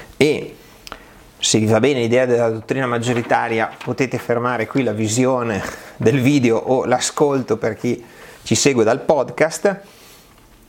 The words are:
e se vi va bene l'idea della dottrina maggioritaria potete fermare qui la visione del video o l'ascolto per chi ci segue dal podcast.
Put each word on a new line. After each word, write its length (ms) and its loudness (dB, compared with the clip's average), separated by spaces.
e 380 0
se 220 0
vi 80 2
va 120 4
bene 200 2
l'idea 260 2
della 240 2
dottrina 380 -4
maggioritaria 840 -2
potete 340 -4
fermare 480 -2
qui 160 -2
la 120 -2
visione 680 0
del 220 2
video 380 4
o 280 0
l'ascolto 720 0
per 180 -4
chi 280 -4
ci 140 -2
segue 280 4
dal 180 2
podcast. 600 0